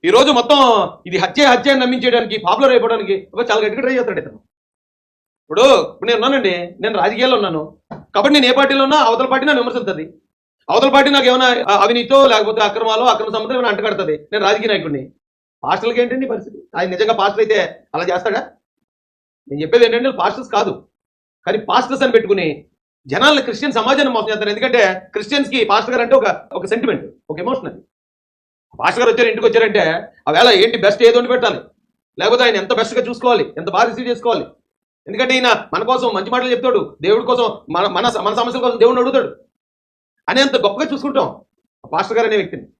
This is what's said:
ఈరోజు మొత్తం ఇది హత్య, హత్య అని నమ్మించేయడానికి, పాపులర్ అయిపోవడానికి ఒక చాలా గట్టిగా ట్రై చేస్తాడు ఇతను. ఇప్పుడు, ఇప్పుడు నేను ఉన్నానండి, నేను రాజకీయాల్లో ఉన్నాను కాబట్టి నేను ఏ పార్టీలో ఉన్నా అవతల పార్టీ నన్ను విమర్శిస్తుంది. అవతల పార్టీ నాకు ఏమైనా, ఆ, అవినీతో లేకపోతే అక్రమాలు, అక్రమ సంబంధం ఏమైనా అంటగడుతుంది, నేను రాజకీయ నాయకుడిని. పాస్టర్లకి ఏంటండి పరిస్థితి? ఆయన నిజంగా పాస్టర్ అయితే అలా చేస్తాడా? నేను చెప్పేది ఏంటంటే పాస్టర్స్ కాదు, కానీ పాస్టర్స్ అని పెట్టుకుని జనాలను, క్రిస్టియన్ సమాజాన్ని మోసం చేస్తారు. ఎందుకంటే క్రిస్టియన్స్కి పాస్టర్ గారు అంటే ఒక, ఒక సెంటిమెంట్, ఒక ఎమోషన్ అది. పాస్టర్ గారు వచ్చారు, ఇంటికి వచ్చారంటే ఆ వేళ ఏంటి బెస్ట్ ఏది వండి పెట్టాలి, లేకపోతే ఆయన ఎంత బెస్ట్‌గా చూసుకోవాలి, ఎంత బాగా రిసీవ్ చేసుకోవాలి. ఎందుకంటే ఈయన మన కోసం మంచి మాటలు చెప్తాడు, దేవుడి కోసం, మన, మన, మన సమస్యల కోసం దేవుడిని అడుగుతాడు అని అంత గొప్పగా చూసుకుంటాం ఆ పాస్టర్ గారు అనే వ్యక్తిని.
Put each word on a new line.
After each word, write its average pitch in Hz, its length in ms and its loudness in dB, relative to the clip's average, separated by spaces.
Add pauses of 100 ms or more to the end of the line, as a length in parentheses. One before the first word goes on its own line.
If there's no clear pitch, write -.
ఈరోజు 262 300 4
మొత్తం 277 220 2 (480)
ఇది 180 140 -4
హత్య, - 300 0
హత్య 277 220 2
అని 262 100 2
నమ్మించేయడానికి, 240 520 0 (120)
పాపులర్ 254 260 4
అయిపోవడానికి 214 420 0 (180)
ఒక 208 160 -6
చాలా 214 140 2
గట్టిగా 226 200 -4
ట్రై 262 140 0
చేస్తాడు 202 240 -4
ఇతను. - 180 -18 (1040)
ఇప్పుడు, 185 200 0 (280)
ఇప్పుడు - 180 -8
నేను 233 100 2
ఉన్నానండి, 233 360 0 (280)
నేను 220 180 -4
రాజకీయాల్లో 233 380 0
ఉన్నాను 165 220 -4 (540)
కాబట్టి 294 200 2
నేను 254 160 4
ఏ - 60 2
పార్టీలో 277 300 2
ఉన్నా 302 100 2 (100)
అవతల 240 240 0
పార్టీ 269 160 0
నన్ను 269 160 2
విమర్శిస్తుంది. 196 420 -4 (680)
అవతల 240 240 2
పార్టీ 277 200 4
నాకు 262 160 2
ఏమైనా, 254 160 2 (240)
ఆ, 202 40 4 (100)
అవినీతో 240 340 2 (140)
లేకపోతే 214 340 0
అక్రమాలు, 220 460 -2
అక్రమ 214 220 -4
సంబంధం 220 200 -4
ఏమైనా 240 180 -2
అంటగడుతుంది, 196 420 -4 (160)
నేను 208 160 -2
రాజకీయ 220 240 0
నాయకుడిని. 160 320 -4 (600)
పాస్టర్లకి 220 400 -2
ఏంటండి 254 300 -4
పరిస్థితి? - 260 -12 (180)
ఆయన 180 180 -4
నిజంగా 220 260 0
పాస్టర్ 202 240 2
అయితే 214 140 0 (360)
అలా 170 160 -4
చేస్తాడా? 180 300 -2 (1080)
నేను 147 140 -8
చెప్పేది 233 220 4
ఏంటంటే 240 260 0 (100)
పాస్టర్స్ 214 360 -4
కాదు, 196 160 -2 (720)
కానీ 196 120 -2 (140)
పాస్టర్స్ 254 320 0
అని 240 140 0
పెట్టుకుని 190 300 0 (680)
జనాలను, 269 340 2
క్రిస్టియన్ 240 320 -4
సమాజాన్ని 269 340 0
మోసం 220 180 -2
చేస్తారు. 208 220 -2
ఎందుకంటే 233 300 0 (320)
క్రిస్టియన్స్కి 240 580 -2
పాస్టర్ 226 200 -2
గారు 240 120 -2
అంటే 254 160 4
ఒక, 208 80 0 (240)
ఒక 185 120 -8
సెంటిమెంట్, 220 400 -4 (260)
ఒక 151 140 -8
ఎమోషన్ 247 260 -6
అది. - 100 -20 (1000)
పాస్టర్ 196 220 0
గారు 240 100 4
వచ్చారు, 226 180 2
ఇంటికి 233 180 -2
వచ్చారంటే 214 340 2 (460)
ఆ 147 40 -2
వేళ 240 180 6
ఏంటి 226 280 2
బెస్ట్ 202 260 2
ఏది 233 140 6
వండి 240 120 0
పెట్టాలి, 240 300 -2 (600)
లేకపోతే 240 240 2
ఆయన 233 120 2
ఎంత 196 180 -2
బెస్ట్‌గా 226 360 -2
చూసుకోవాలి, 240 480 0
ఎంత 165 120 -6
బాగా 214 200 2
రిసీవ్ 240 200 -6
చేసుకోవాలి. 233 360 -2 (600)
ఎందుకంటే 247 260 -2
ఈయన 254 140 2 (260)
మన 226 100 -2
కోసం 254 300 -2
మంచి 202 160 -6
మాటలు 254 220 -2
చెప్తాడు, - 500 -2
దేవుడి 208 240 0
కోసం, 240 320 0 (120)
మన, 175 180 0
మన, 196 240 0 (100)
మన 208 120 -2
సమస్యల 247 280 -2
కోసం 233 180 -2
దేవుడిని 247 200 4
అడుగుతాడు 254 360 -2 (920)
అని 254 120 0
అంత 269 140 0
గొప్పగా 240 380 -2
చూసుకుంటాం 269 340 -4 (580)
ఆ - 80 -20
పాస్టర్ 202 240 -2
గారు 226 100 2
అనే 214 80 0
వ్యక్తిని. 156 280 -4 (160)